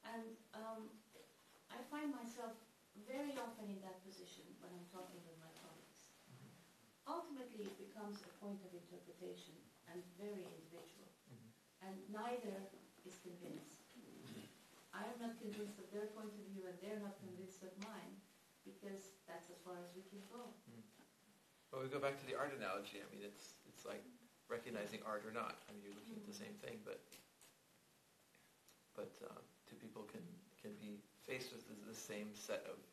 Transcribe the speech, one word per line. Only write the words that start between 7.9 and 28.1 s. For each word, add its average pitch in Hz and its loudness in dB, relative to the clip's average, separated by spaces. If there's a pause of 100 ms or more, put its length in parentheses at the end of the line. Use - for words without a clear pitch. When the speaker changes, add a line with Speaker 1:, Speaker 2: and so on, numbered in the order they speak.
Speaker 1:
a 180 -8 (120)
point 202 4
of 175 -4
interpretation 175 -4 (320)
and 180 0 (160)
very 202 2
individual. 165 -6 (240)
Speaker 2:
Mm-hmm. 113 -6 (400)
Speaker 1:
And 196 2 (160)
neither 214 6 (480)
is - -4
convinced. - -4
Speaker 2:
Mm-hmm. - -4 (400)
Speaker 1:
I 208 2
am 240 2
not 233 4
convinced 208 2
of - -4
their 214 6
point 214 0
of 202 -2
view, 190 2
and 175 2
they're 208 4
not 202 2
Speaker 2:
Mm-hmm. 180 -2
Speaker 1:
convinced 190 -4
of 190 -4 (160)
mine, 196 -2 (480)
because 196 -2 (160)
that's 170 -2
as 175 -6
far 180 0
as 175 0
we 196 -2
can 202 -2
go. 240 -2 (160)
Speaker 2:
Mm. 220 -8 (880)
Well, 131 4
we 131 4
go 135 6
back 139 10
to 139 -4
the 127 6
art 139 8
analogy. 101 4
I - -6
mean, 101 -4
it's, - -4
it's - -10
like 104 2 (480)
recognizing 110 4
art 107 6
or 110 0
not. 110 4
I 107 -6
mean, 101 -4
you're 101 -4
looking 220 -4
at 208 -2
the 202 -2
Speaker 1:
Mm-hmm. 202 0
Speaker 2:
same - -2
thing, - 0
but, - 0 (1900)